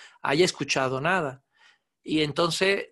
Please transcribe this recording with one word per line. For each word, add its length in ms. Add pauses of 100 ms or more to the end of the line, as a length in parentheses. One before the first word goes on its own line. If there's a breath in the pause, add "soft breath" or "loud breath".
(220 loud breath)
haya 240
escuchado 560
nada. 420 (600 soft breath)
Y 180
entonces, 720